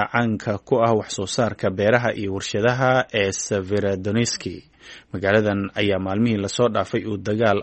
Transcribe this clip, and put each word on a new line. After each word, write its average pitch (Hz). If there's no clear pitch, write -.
caanka 113
ku -
ah 117
wax 104
soo 98
saarka 107
beeraha 110
iyo 101
warshadaha 123
ee 98
Severodonetsk. 101
Magaaladan 101
ayaa 101
maalmihii 101
lasoo 120
dhaafay 104
uu 107
dagaal 104